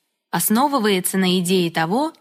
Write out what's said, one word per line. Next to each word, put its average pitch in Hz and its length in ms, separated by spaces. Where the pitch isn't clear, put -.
основывается 214 840
на 185 220
идее 180 320
того, 196 500